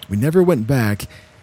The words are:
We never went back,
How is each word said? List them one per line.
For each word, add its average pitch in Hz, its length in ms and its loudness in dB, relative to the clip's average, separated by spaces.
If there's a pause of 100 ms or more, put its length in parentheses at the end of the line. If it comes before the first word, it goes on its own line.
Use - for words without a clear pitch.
(100)
We 101 80 -2
never 156 240 2
went 160 240 0
back, 113 400 -2 (360)